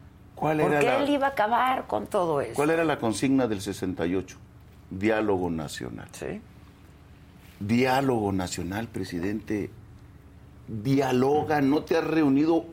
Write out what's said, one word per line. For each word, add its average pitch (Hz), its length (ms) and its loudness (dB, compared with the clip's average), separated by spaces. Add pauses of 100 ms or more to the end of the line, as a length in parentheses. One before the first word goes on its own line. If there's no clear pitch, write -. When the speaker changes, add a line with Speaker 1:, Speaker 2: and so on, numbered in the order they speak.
(360)
Speaker 1:
¿Cuál 156 260 0
era 151 80 2
Speaker 2:
Porque 147 160 4
Speaker 1:
la 247 140 2
Speaker 2:
él 285 100 0
iba 277 180 2
a - 40 2
acabar 247 560 0
con 208 200 -4
todo 165 320 0
esto. 117 160 -4
Speaker 1:
¿Cuál 147 140 2
era 165 160 2
la 147 140 0
consigna 127 480 2
del 107 120 -2
sesenta 92 460 -4
y 87 100 0
ocho? 90 220 -6 (520)
Diálogo 101 600 0
nacional. 69 640 -8
Speaker 2:
Sí. 180 260 -10 (1200)
Speaker 1:
Diálogo 123 720 2
nacional, 95 560 -4
presidente. 101 840 -6 (960)
Dialoga, 135 920 2
no 139 240 2
te 170 140 0
has 160 80 0
reunido 160 680 2